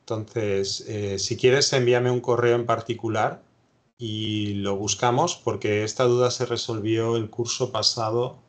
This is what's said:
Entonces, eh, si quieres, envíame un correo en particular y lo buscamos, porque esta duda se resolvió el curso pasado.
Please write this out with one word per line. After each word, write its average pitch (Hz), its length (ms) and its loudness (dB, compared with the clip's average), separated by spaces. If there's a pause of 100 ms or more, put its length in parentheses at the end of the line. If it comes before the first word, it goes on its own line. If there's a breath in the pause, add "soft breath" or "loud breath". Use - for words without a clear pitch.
Entonces, 104 840 -4
eh, 104 320 -4
si - 180 -4
quieres, 131 360 4
envíame 123 400 4
un 123 80 0
correo 120 340 2
en 120 100 0
particular 113 760 -2 (560)
y 107 560 -4
lo 98 220 -2
buscamos, 120 600 0
porque 104 460 -2
esta 110 220 0
duda 123 260 4
se 123 160 -2
resolvió 113 720 -2
el 110 120 -2
curso 117 440 0
pasado. 113 680 -2 (100)